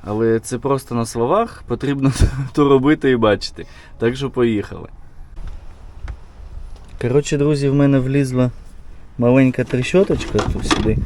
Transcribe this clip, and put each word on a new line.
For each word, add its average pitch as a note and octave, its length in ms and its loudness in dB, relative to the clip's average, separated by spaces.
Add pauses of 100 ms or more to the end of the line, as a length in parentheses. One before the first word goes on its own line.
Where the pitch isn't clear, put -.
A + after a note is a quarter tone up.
Але A2+ 360 0
це B2 180 -8
просто C3+ 380 -4
на A#2 100 -2
словах, D#3 640 -2
потрібно C3+ 460 0 (200)
<laughs> C3 200 -8
то C#3+ 160 4
робити C#3 420 4
і B2+ 40 4
бачити. G#2+ 500 0 (320)
Так A#2+ 180 0
що C3+ 140 -6
поїхали. G#2 600 -2 (2000)
Коротше, C#3+ 360 0
друзі, C#3+ 320 2
в C3+ 60 2
мене C#3 240 4
влізла B2+ 520 0 (680)
маленька B2+ 460 4
трещоточка B2+ 760 0
тут - 280 -2
сюди A2 380 2